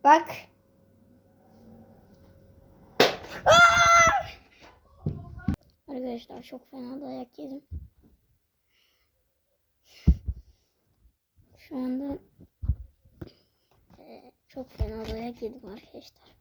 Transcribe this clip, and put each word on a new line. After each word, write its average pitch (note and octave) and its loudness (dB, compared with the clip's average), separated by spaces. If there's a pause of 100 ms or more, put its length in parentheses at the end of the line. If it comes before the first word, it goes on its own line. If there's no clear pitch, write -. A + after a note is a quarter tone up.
Bak. D#4 6 (3250)
Aa! E5+ 6 (1600)
Arkadaşlar B3 -10
çok - -20
fena C4 -14
dayak B3+ -14
yedim. C#4+ -14 (4000)
Şu - -16
anda, C4 -6 (1800)
e, - -20 (160)
çok C4 -16
fena A3 -6
dayak A#3 -10
yedim A3+ -12
arkadaşlar. - -20